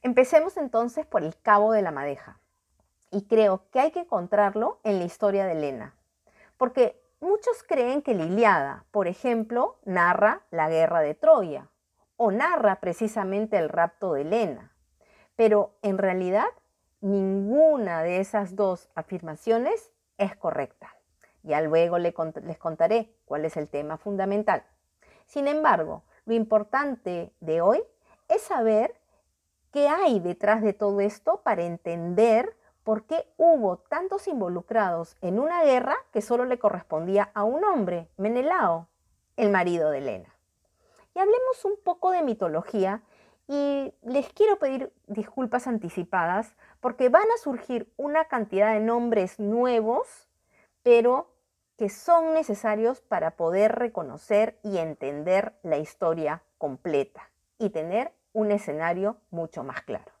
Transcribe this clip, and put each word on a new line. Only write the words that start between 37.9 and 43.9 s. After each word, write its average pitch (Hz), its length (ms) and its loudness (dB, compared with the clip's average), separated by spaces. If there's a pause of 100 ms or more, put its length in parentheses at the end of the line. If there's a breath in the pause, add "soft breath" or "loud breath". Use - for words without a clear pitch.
Menelao, 226 720 0 (480)
el 214 140 2
marido 175 420 0
de 139 60 -4
Helena. 107 360 -8 (800 soft breath)
Y 359 60 -4
hablemos 494 440 0
un 403 200 -2
poco 359 260 0
de 359 120 0
mitología 196 800 -2 (440 soft breath)
y 277 560 -4